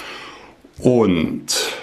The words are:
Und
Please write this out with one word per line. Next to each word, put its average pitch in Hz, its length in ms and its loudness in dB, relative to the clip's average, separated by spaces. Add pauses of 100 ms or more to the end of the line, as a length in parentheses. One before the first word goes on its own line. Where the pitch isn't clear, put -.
(800)
Und - 1040 2